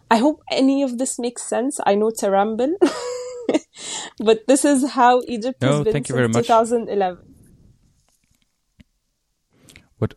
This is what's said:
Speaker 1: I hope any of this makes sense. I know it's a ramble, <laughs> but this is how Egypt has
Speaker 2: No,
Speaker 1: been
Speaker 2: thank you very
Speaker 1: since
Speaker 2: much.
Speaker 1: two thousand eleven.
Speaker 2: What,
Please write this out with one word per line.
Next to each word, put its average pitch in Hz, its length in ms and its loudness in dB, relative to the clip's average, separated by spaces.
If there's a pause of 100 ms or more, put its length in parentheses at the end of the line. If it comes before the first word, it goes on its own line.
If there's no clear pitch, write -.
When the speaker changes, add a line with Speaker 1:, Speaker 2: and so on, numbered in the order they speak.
(100)
Speaker 1:
I 226 80 4
hope 302 300 0
any 269 340 2
of 247 160 -4
this 262 200 -6
makes 240 240 -8
sense. 233 420 -4
I 202 120 2
know 214 120 2
it's 226 140 -6
a 202 80 -2
ramble, 220 460 0 (720)
<laughs> - 680 -6
but 220 280 2
this 269 180 4
is 277 280 2
how 247 340 4
Egypt 240 360 -6
has 127 160 2
Speaker 2:
No, 147 60 -2
Speaker 1:
been - 80 2
Speaker 2:
thank - 160 -4
you 135 60 -4
very 123 120 2
Speaker 1:
since 113 100 0
Speaker 2:
much. 117 100 2
Speaker 1:
two 247 60 0
thousand 226 360 2
eleven. 185 360 -4 (2750)
Speaker 2:
What, - 180 -6